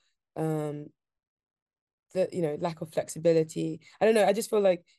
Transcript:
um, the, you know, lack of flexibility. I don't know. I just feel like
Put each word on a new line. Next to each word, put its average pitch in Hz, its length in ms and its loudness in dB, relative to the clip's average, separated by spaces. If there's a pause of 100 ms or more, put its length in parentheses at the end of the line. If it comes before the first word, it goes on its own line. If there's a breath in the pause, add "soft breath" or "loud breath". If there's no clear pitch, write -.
(360)
um, 151 520 -6 (1300)
the, 185 180 0
you 175 120 -4
know, 151 160 -2
lack 170 220 -6
of 165 120 -12
flexibility. 160 880 0 (180 loud breath)
I 196 60 4
don't 220 80 6
know. 202 120 4
I 202 80 4
just 214 160 -4
feel 208 120 2
like 185 240 2 (140)